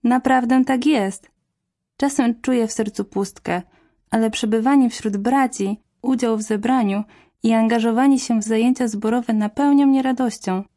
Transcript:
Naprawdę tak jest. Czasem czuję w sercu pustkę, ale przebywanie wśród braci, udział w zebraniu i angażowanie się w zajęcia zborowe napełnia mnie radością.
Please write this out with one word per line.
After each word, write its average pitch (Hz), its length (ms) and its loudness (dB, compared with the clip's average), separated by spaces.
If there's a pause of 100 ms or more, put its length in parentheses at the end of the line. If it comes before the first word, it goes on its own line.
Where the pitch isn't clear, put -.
Naprawdę 254 600 2
tak 262 200 -2
jest. 254 460 -2 (640)
Czasem 247 440 0
czuję 240 260 0
w 220 40 -8
sercu 208 340 -4
pustkę, 185 560 -6 (500)
ale 226 180 0
przebywanie 233 600 2
wśród 202 280 -6
braci, 214 640 -2 (220)
udział 233 360 0
w 214 40 -6
zebraniu 214 640 -2 (400)
i 226 100 2
angażowanie 233 680 2
się 226 200 -2
w 208 40 -4
zajęcia 226 440 0
zborowe 220 460 -2
napełnia 277 520 2
mnie 269 160 4
radością. 240 600 -2 (140)